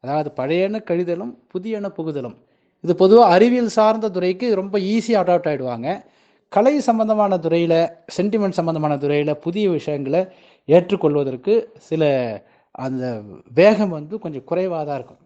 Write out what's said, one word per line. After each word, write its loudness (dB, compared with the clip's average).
அதாவது -4
பழையன -2
கழிதலும் -4
புதியன -8
புகுதலும். -10
இது 0
பொதுவா 8
அறிவியல் 6
சார்ந்த 2
துறைக்கு -2
ரொம்ப -4
ஈஸியா -2
அடாப்ட் 2
ஆயிடுவாங்க. -4
கலை 2
சம்பந்தமான 0
துறையில, 0
சென்டிமெண்ட் -2
சம்பந்தமான -2
துறையில 0
புதிய -2
விஷயங்களை -2
ஏற்றுக்கொள்வதற்கு 2
சில -2
அந்த -8
வேகம் 4
வந்து -10
கொஞ்சம் -10
குறைவா -4
தான் -8
இருக்கும். -14